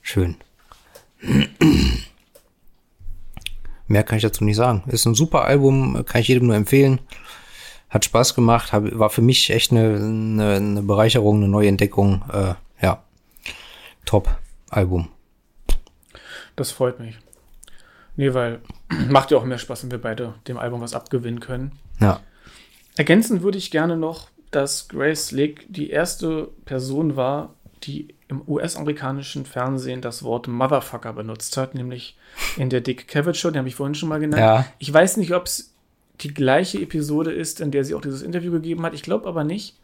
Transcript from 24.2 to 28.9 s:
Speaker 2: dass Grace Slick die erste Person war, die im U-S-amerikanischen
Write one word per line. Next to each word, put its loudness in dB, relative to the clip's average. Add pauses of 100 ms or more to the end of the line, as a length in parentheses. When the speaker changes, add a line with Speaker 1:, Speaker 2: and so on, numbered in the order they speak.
Speaker 2:
dass -2
Grace -2
Slick -2
die -8
erste -4 (160)
Person -4
war, -4 (280)
die -12 (140)
im -8
U-S-amerikanischen -6